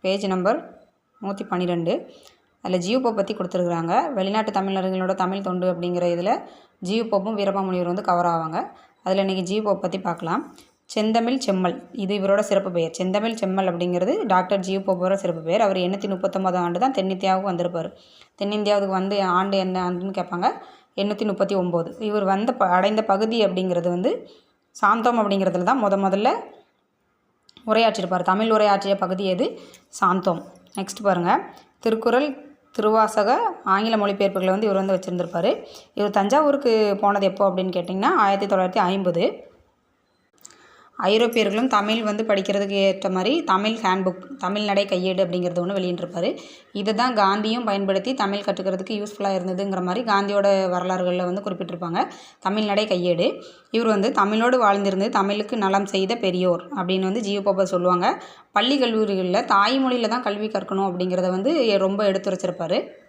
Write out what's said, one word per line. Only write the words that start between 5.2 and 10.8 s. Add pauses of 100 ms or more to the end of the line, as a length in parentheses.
தொண்டு
அப்படிங்கிற
இதுல (360)
ஜியு
போப்பும்
வீரமாமுனிவர்
வந்து
கவர்
ஆவாங்க. (360)
அதுல
இன்னைக்கு
ஜியு
போப்
பத்தி
பார்க்கலாம். (280)